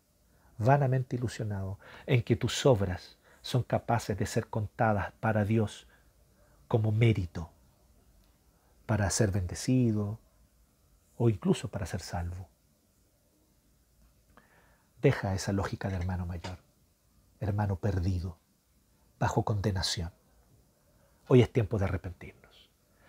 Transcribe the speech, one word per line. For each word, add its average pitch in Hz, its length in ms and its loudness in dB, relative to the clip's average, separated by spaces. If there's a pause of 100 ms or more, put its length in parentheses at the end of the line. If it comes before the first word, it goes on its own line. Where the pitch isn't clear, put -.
(580)
vanamente 131 580 2
ilusionado, 104 640 -6 (260)
en 120 160 4
que 117 140 2
tus - 320 0
obras 98 500 2 (240)
son 123 220 -2
capaces 113 520 0
de 98 120 -4
ser - 180 -2
contadas 107 760 0
para 107 240 2
Dios 107 440 0 (800)
como 110 240 2
mérito, 107 580 2 (1400)
para 101 240 0
ser 107 220 2
bendecido 107 880 0 (1000)
o 117 120 4
incluso 113 400 0
para - 180 -6
ser - 140 -6
salvo. 90 460 -8 (2500)
Deja 123 320 2
esa 95 180 -4
lógica 98 380 -4
de 95 60 -4
hermano 90 320 -4
mayor, 90 320 -10 (800)
hermano 98 380 -2
perdido, 92 600 -2 (800)
bajo 117 240 0
condenación. 92 680 -2 (1160)
Hoy 127 140 8
es 107 100 2
tiempo 110 280 -2
de 101 60 0
arrepentirnos. - 840 -10 (400)